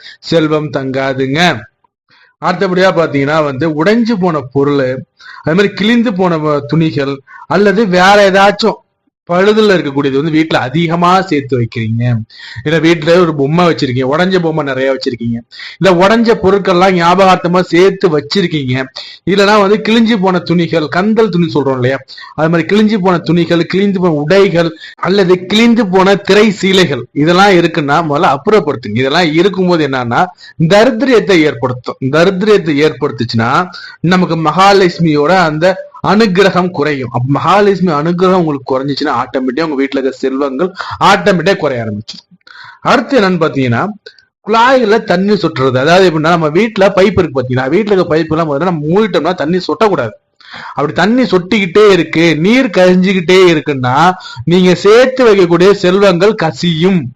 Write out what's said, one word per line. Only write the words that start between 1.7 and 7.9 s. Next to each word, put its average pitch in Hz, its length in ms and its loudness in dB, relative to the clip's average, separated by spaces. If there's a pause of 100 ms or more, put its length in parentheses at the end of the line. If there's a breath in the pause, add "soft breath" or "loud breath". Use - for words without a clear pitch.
அடுத்தபடியா 180 480 0
பாத்தீங்கன்னா 147 540 0
வந்து 139 260 -4
உடைஞ்சு 214 500 0
போன 165 200 -2
பொருள், 139 460 -2 (560 loud breath)
அது 160 140 -2
மாதிரி 196 160 2
கிழிந்து 226 420 0
போன 175 220 0
வ-, 151 300 -2
துணிகள் 143 480 -2 (320 loud breath)
அல்லது 196 400 2
வேற 185 300 4 (140)